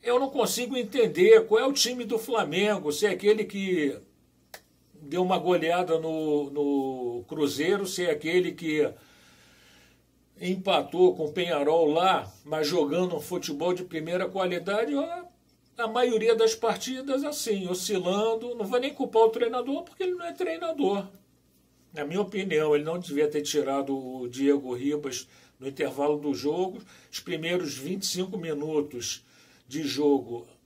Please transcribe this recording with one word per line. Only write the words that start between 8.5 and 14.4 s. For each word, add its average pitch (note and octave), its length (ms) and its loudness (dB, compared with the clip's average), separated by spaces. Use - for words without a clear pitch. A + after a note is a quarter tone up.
que D3+ 360 0
empatou F3+ 760 2
com D#3 120 -2
o D3 40 -6
Peñarol D#3+ 560 2
lá, D#3+ 420 2
mas D#3 240 -2
jogando E3+ 480 0
um D3 60 -6
futebol E3+ 520 -4
de F3+ 120 -6
primeira E3+ 420 -4
qualidade, F#3+ 680 -2